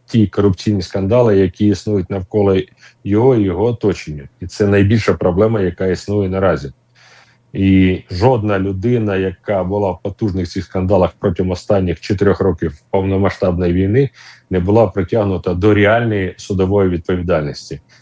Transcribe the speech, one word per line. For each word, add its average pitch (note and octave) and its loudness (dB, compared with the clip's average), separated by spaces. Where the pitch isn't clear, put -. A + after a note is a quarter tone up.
ті G#2+ 2
корупційні G2+ 0
скандали, G#2 2
які G2 0
існують G2+ -2
навколо G2 0
його A2+ 2
і A2 2
його F#2+ 0
оточення. E2 -4
І F2+ -12
це G#2 0
найбільша G2+ 2
проблема, G2 0
яка F#2 -4
існує G2 -2
наразі. F2 -2
І F#2+ 2
жодна G#2 0
людина, G2+ -2
яка F#2+ -2
була G2 -2
в F2 -8
потужних F#2+ -4
цих F2+ -8
скандалах F#2 0
протягом F#2 -2
останніх F2+ -2
чотирьох G2 0
років E2 -2
повномасштабної F#2+ 0
війни, G2+ 2
не F#2 0
була G2+ 4
притягнута F#2+ -2
до G2+ 2
реальної G2+ 2
судової F#2+ 0
відповідальності. E2+ -4